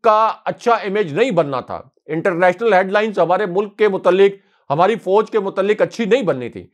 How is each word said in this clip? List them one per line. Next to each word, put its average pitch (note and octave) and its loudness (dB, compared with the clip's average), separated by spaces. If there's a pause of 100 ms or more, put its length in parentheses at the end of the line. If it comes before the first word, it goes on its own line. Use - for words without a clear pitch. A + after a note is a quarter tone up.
का A3 4
अच्छा G#3+ -2
इमेज F#3+ -4
नहीं B3+ 0
बनना C#3+ -2
था। - -14 (160)
इंटरनेशनल F3+ 0
हेडलाइंस G3+ 0
हमारे F3+ 0
मुल्क G3+ -4
के G#3+ 4
मुतल्लिक, F#3+ 2 (300)
हमारी F3+ 2
फौज G#3 0
के A3 -2
मुतल्लिक G3 -2
अच्छी F3+ -2
नहीं A#3 2
बननी C3 -4
थी। F#2+ -14 (120)